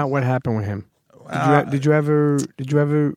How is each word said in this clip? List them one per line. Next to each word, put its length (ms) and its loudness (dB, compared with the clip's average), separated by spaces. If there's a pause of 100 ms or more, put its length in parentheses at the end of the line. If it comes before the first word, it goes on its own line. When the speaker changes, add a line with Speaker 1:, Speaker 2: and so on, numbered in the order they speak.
Speaker 1:
out 100 -2
what 120 0
happened 340 0
with 80 -4
him. 200 -6 (260)
Did 80 -20 (140)
you, 60 -2 (140)
Speaker 2:
uh, 100 4
Speaker 1:
did 220 -2
you 80 4
ever? 440 2 (200)
Did 140 -8
you 80 2
ever? 360 0